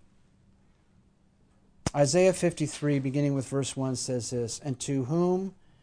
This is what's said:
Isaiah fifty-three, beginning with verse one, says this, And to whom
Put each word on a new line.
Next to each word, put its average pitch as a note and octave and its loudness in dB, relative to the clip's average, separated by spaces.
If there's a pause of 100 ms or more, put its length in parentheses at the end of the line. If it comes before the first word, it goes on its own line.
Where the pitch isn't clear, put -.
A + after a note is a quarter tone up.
(1900)
Isaiah D#3+ 6
fifty-three, D3+ 0
beginning C#3 0
with C3+ -2
verse C3+ -2
one, C3 -2
says B2 -4
this, A#2+ -4
And C3+ -6
to C3+ -2
whom F3+ 0 (280)